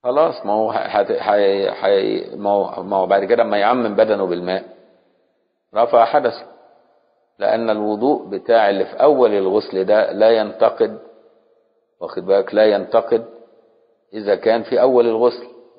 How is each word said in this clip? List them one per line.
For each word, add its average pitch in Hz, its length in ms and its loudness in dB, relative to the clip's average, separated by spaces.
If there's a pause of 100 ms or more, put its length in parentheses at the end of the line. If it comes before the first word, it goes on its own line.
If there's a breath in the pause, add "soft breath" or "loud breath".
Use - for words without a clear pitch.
خلاص، 147 420 0
ما 101 80 -2
هو 110 180 0
ح-، 110 160 -4
حت-، 104 240 0
حي-، 101 600 0
حي-، 101 640 -2
ما 101 140 -4
هو، 98 340 -2
ما 98 140 -6
هو 92 80 0
بعد 98 200 2
كده 117 180 2
أما 104 140 -2
يعمم 110 380 0
بدنه 104 300 2
بالماء 90 520 -6 (960)
رفع 117 300 4
حدثه، 131 420 -2 (920)
لأن 110 300 -2
الوضوء 107 600 -2
بتاع 104 400 0
اللي 98 160 -2
في - 80 -16 (100)
أول 131 300 4
الغسل 95 520 -2
ده 104 260 2
لا 107 200 4
ينتقد، 110 680 0 (1000)
واخد 85 260 -10
بالك، 98 280 0
لا 107 120 4
ينتقد 110 600 0 (880)
إذا 101 220 -2
كان 110 280 0
في 120 180 -2
أول 123 260 4
الغسل، 117 400 0 (320)